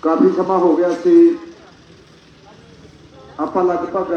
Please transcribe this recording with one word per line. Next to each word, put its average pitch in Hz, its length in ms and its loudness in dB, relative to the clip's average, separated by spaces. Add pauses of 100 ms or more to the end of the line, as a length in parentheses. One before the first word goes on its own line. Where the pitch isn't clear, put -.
ਕਾਫੀ 160 300 2
ਸਮਾਂ 180 260 -2
ਹੋ 170 180 2
ਗਿਆ 175 180 0
ਸੀ, 175 440 4 (2000)
ਆਪਾਂ 180 240 -2
ਲਗਭਗ 175 520 -4